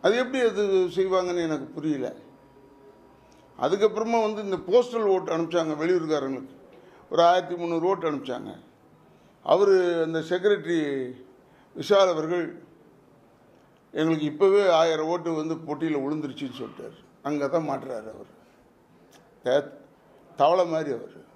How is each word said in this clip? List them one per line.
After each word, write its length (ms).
அது 160
எப்படி 220
அது 240
செய்வாங்கன்னு 480
எனக்கு 220
புரியல. 500
அதுக்கப்புறமா 720
வந்து 100
இந்த 140
postal 460
ஓட்டு 340
அனுப்பிச்சாங்க 400
வெளியூர்காரங்களுக்கு. 800
ஒரு 140
ஆயிரத்தி 320
முந்நூறு 300
ஓட்டு 260
அனுப்பிச்சாங்க. 480
அவரு 600
அந்த 160
secretary 920
விஷால் 320
அவர்கள், 540
"எங்களுக்கு 340
இப்பவே 440
ஆயிரம் 360
ஓட்டு 280
வந்து 220
பொட்டியில 360
விழுந்துருச்சுன்னு" 680
சொல்லிட்டாரு. 380
அங்க 240
தான் 220
மாட்டுறாரு 440
அவரு. 200
தே-, 280
தவளை 300
மாதிரி 240
அவரு. 360